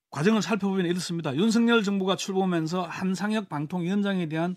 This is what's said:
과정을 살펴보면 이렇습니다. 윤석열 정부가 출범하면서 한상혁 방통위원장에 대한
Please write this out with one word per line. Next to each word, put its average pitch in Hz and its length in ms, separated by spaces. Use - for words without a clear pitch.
과정을 196 320
살펴보면 190 460
이렇습니다. 170 480
윤석열 226 480
정부가 190 320
출범하면서 180 680
한상혁 185 640
방통위원장에 180 800
대한 165 300